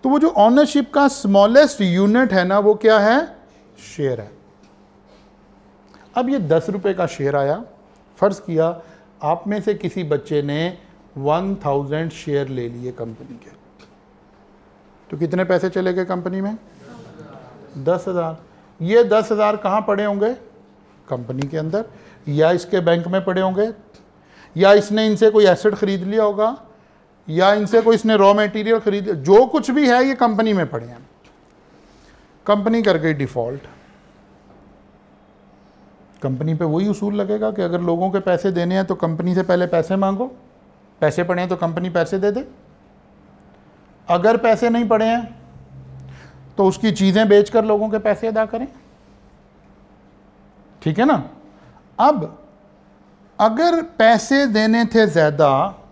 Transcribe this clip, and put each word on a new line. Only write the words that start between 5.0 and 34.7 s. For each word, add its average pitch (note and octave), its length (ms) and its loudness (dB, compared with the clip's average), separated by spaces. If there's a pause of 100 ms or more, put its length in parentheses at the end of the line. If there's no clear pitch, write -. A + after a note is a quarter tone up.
अब B3 140 -2
ये C#4 100 -2
दस E3 300 0
रुपये G3 240 -4
का F3+ 140 -2
शेयर C#3+ 280 -6
आया, D3 280 -2 (540)
फ़र्ज़ G3 240 0
किया E3 400 -2 (420)
आप E3 240 -2
में G#3 140 -4
से G#3 120 -2
किसी F#3 300 -6
बच्चे D3 380 -2
ने D#3 360 -6 (400)
वन E3+ 380 -2
थाउजेंड C#3+ 560 -4
शेयर C#3+ 360 -6
ले B2 220 -8
लिए B2 220 -12
कंपनी A#2 440 -14
के, - 140 -20 (1600)
तो D3+ 60 -10
कितने F3 260 -2
पैसे F#3 260 0
चले F#3 240 -2
गए F#3 120 -2
कंपनी F#3 360 -6
में? G#3+ 160 -6 (1200)
दस F3 300 -2
हज़ार। E3 300 -6 (440)
ये A3 220 2
दस G#3+ 280 0
हज़ार G#3 260 0
कहाँ G#3 240 -2
पड़े G#3 240 -2
होंगे? G#3 280 -2 (760)
कंपनी B2+ 380 -6
के D#3+ 100 -8
अंदर, E3 280 -4 (420)
या D#3 240 2
इसके F3+ 280 -2
बैंक E3+ 280 0
में F#3 160 -2
पड़े F#3 180 -2
होंगे, F#3+ 300 -2 (880)
या G3 160 6
इसने G#3 320 2
इनसे G#3+ 240 4
कोई G#3+ 160 4
एसेट G3 300 2
ख़रीद G3 280 -4
लिया G#3 200 -2
होगा, G#3+ 340 -2 (720)
या F#3 240 4
इनसे G#3 280 2
कोई A3+ 140 4
इसने A3 220 2
रॉ G3 160 6
मटेरियल G#3+ 460 0
ख़रीद G3+ 240 -2
लिया, G3 120 -4
जो F#3+ 300 6
कुछ C4+ 260 -2
भी C#4+ 180 2
है B3+ 160 4
ये C4+ 100 -2
कंपनी A3 380 0
में F3+ 160 -2
पड़े A#2 160 -10
हैं। A#2+ 240 -20 (1400)
कंपनी G#3 360 0
कर F#3+ 160 2
गई D#3+ 160 -2
डिफ़ॉल्ट। C3 480 -6 (2500)